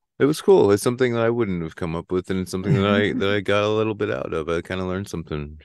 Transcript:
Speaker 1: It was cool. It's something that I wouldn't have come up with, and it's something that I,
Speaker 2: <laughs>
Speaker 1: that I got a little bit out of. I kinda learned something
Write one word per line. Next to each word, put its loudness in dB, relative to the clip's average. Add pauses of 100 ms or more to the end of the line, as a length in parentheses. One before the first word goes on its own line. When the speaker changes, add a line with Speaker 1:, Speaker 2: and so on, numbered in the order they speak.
(180)
Speaker 1:
It 4
was 2
cool. 6
It's 4
something 0
that 0
I 2
wouldn't -2
have -8
come -4
up -8
with, -2
and -2
it's -6
something -2
that 4
I, 2
Speaker 2:
<laughs> -4
Speaker 1:
that 0
I 0
got 2
a 0
little 0
bit -4
out -6
of. -4
I -2
kinda -6
learned -6
something -8